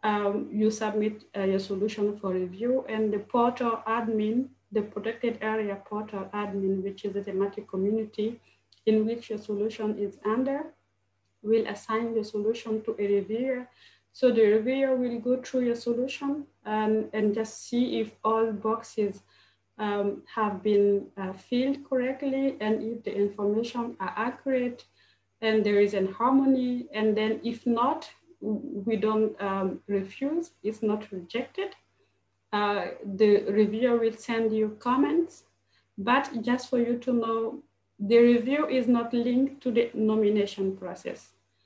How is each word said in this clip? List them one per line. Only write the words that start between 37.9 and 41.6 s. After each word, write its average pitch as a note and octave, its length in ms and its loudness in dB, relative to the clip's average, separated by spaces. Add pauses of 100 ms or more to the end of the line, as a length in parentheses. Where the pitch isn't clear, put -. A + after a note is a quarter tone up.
the G3+ 180 4
review A#3+ 520 6
is B3+ 180 2
not A#3 260 2
linked B3 500 0
to B3 80 0
the A#3 220 2
nomination G#3 840 0
process. - 540 -12 (340)